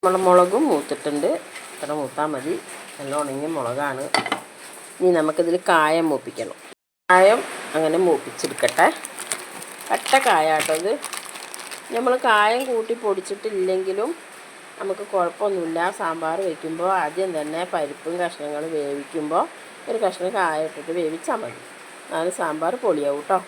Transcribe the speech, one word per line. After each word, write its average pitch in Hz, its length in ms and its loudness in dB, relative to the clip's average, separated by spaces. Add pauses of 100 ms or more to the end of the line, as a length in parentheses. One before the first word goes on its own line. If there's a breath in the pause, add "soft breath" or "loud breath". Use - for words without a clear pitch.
നമ്മളെ 185 240 4
മുളകും 180 440 8
മൂത്തിട്ടുണ്ട്, 147 600 0 (440)
ഇത്ര 147 260 -6
മൂത്താൽ 143 340 -2
മതി. 139 200 -4 (440)
നല്ല 139 240 -6
ഉണങ്ങിയ 143 340 -4
മുളകാണ്. 135 480 -2 (960)
ഇനി 185 200 4
നമുക്കിതിൽ 170 380 2 (160)
കായം 160 400 4
മൂപ്പിക്കണം. 117 440 -6 (540)
കായം 196 300 8 (360)
അങ്ങനെ 160 300 2
മൂപ്പിച്ചെടുക്കട്ടെ. 143 800 2 (1040)
പട്ട - 220 0 (160)
കായാട്ടോ 156 520 4
ഇത്. 196 120 0 (1000)
നമ്മൾ 247 180 2 (160)
കായം 220 420 6
കൂട്ടി 226 320 0
പൊടിച്ചിട്ടില്ലെങ്കിലും 196 1080 0 (680)
നമുക്ക് 196 320 -4
കുഴപ്പമൊന്നുമില്ല. 175 680 0 (220)
സാമ്പാർ 165 460 -2
വയ്ക്കുമ്പോൾ 165 440 -2 (120)
ആദ്യം 175 360 -2
തന്നെ 151 220 -4 (120)
പരിപ്പും 156 500 -4
കഷ്ണങ്ങളും 151 540 -4
വേവിക്കുമ്പോൾ 151 680 -2 (440)
ഒരു 233 140 -2
കഷ്ണം 180 340 0
കായം 160 320 2
ഇട്ടിട്ട് 156 300 -8
വേവിച്ചാൽ 165 440 -2
മതി. 113 180 -10 (440)
എന്നാലും 170 360 -2
സാമ്പാർ 165 320 0 (120)
പൊളിയാവും 143 440 2
ട്ടോ. 190 200 4